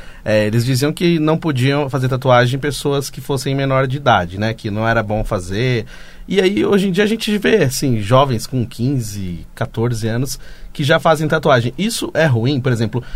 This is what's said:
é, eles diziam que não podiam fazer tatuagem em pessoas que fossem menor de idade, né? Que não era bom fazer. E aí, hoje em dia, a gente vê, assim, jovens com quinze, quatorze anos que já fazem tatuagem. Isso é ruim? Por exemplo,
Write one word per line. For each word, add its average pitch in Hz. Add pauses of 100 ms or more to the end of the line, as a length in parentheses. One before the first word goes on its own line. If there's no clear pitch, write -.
(240)
é, 107
eles 117
diziam 135
que 170
não 156
podiam 139
fazer 131
tatuagem 127
em -
pessoas 139
que -
fossem 135
menor 135
de 131
idade, 98
né? 110
Que 110
não 110
era 117
bom 107
fazer. 104 (420)
E 190
aí, 202
hoje 202
em 180
dia, 202
a -
gente 214
vê, 208
assim, 127
jovens 123
com 123
quinze, 101
quatorze 113
anos 120 (320)
que 156
já 156
fazem 160
tatuagem. 131
Isso 214
é 160
ruim? 127
Por 131
exemplo, 117 (120)